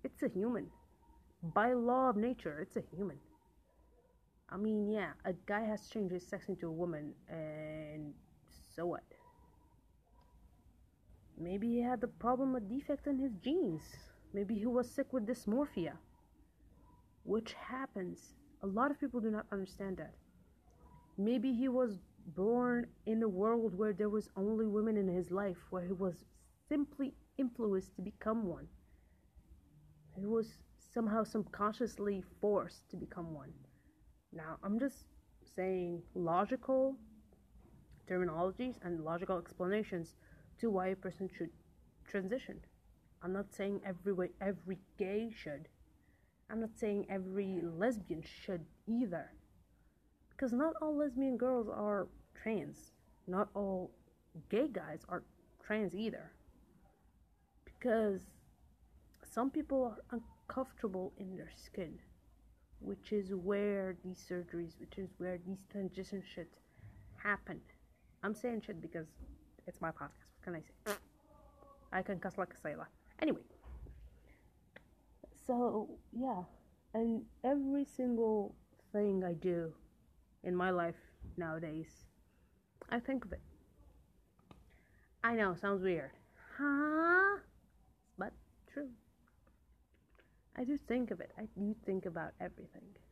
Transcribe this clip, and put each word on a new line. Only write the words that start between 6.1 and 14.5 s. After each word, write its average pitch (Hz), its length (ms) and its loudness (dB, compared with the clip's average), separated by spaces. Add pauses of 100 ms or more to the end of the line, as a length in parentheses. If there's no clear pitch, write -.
his 180 140 -6
sex - 220 -6
into 180 180 -4
a 165 40 -4
woman, 160 420 -2 (160)
and 156 840 -8 (600)
so 165 100 -2
what? 175 180 -2 (2250)
Maybe 196 300 0
he 240 120 4
had 240 200 2
the 247 60 0
problem, 254 480 2
a 247 40 0
defect 262 480 -2
in 277 100 2
his 269 140 2 (100)
genes. 247 400 2 (520)
Maybe 202 220 0